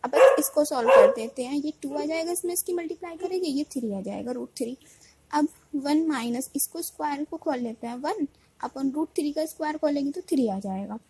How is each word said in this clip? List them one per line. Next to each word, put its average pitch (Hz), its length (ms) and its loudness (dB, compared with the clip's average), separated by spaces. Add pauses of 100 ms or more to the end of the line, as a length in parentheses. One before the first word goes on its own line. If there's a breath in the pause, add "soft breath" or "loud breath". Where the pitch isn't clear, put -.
अब 262 60 -4
बस 523 280 8
इसको 302 260 2
solve 285 240 0
कर 539 260 10
देते 233 300 -6
हैं, 262 100 -4
ये 294 180 -2 (100)
टू 277 120 -8
आ 294 100 -2
जाएगा, 330 280 -2
इसमें 349 200 -2
इसकी 359 220 -2
multiply 339 420 -8
करेंगे, 370 320 -4
ये 285 240 -2
थ्री 233 220 -6
आ 196 60 -6
जाएगा, 208 320 -8
root 240 240 -8
three। 247 200 -6 (540 loud breath)
अब 302 180 2 (280)
वन 294 320 2
माइनस 240 480 -2
इसको 330 260 -2
स्क्वायर 294 420 -6
को 330 120 -10
खोल 302 220 -4
लेते 233 280 -8
हैं, 233 100 -8
वन 302 300 -4 (340 soft breath)
upon 269 320 -4
root 311 240 -4
three 294 180 -2
का 311 120 -2
स्क्वायर 311 320 -6
खोलेंगे 285 320 0
तो 359 180 -8
थ्री 262 200 2
आ 196 100 -2
जाएगा। 196 400 -8 (120)